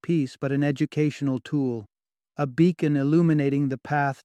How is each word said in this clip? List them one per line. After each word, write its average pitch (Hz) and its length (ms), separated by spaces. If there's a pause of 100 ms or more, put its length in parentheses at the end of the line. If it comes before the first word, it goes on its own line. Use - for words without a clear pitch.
piece 156 320
but 139 160
an 139 120
educational 143 760
tool, 123 460 (520)
a 147 80
beacon 151 500
illuminating 143 760
the 131 100
path 143 460